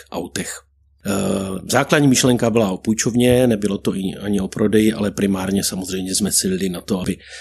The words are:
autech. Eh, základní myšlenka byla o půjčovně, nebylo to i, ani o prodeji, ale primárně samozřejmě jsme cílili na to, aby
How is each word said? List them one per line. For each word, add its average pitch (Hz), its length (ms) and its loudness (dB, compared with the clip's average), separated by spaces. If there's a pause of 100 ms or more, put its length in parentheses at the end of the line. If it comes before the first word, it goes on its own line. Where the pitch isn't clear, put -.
(100)
autech. - 560 -10 (400)
Eh, 101 40 -2 (600)
základní 143 380 4
myšlenka 120 420 4
byla 107 200 2
o 92 80 -4
půjčovně, 123 680 2
nebylo 101 320 0
to - 180 -2
i, 95 240 -4
ani 101 200 -2
o 95 80 -4
prodeji, 107 440 2
ale 104 180 -2
primárně 95 540 0
samozřejmě 92 500 -6
jsme 92 180 0
cílili 92 360 0
na 87 120 -6
to, 95 200 -2
aby 90 160 -4 (240)